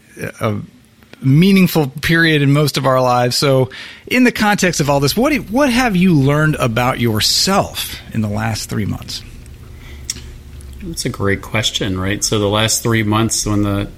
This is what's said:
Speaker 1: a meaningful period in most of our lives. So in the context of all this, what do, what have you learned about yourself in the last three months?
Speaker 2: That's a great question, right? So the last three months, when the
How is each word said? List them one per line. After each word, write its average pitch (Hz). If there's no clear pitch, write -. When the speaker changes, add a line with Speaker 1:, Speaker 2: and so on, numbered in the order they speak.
Speaker 1:
a 107
meaningful 170
period 156
in 139
most 147
of 139
our 131
lives. 123
So 135
in 247
the 233
context 202
of 143
all 139
this, 139
what 277
do, 233
what 254
have 233
you 180
learned 147
about 123
yourself 117
in 110
the 107
last 107
three 113
months? -
Speaker 2:
That's 165
a 127
great 98
question, -
right? 98
So 113
the 104
last 107
three 113
months, 107
when 104
the 101